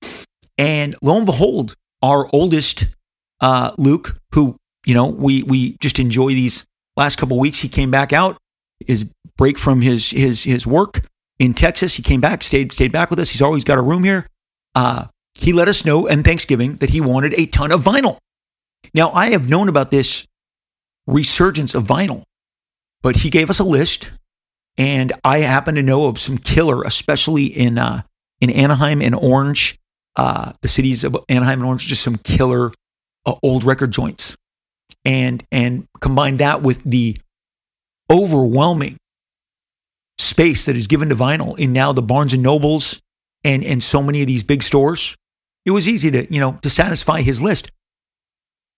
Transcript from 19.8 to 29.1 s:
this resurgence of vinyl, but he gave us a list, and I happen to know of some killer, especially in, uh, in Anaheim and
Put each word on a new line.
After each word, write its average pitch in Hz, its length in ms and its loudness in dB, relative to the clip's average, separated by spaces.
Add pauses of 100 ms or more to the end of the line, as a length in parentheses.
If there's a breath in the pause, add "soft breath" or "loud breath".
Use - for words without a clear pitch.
this - 360 0 (800)
resurgence 147 640 0
of 117 120 -2
vinyl, 147 380 -2 (800)
but 127 160 2
he 156 120 0
gave 160 200 2
us 196 100 -2
a 202 40 2
list, - 480 0 (680)
and 131 360 0 (100)
I 139 160 2
happen 143 360 0
to 147 60 0
know 135 260 2
of 113 120 -4
some 135 180 -6
killer, 151 460 0
especially 143 640 -2
in, 120 320 0
uh, 120 240 -2 (400)
in 123 80 4
Anaheim 143 520 0
and 120 140 0